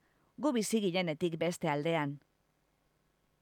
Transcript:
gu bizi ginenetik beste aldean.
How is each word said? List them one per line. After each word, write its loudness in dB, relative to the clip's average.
gu 0
bizi 2
ginenetik 0
beste 0
aldean. 0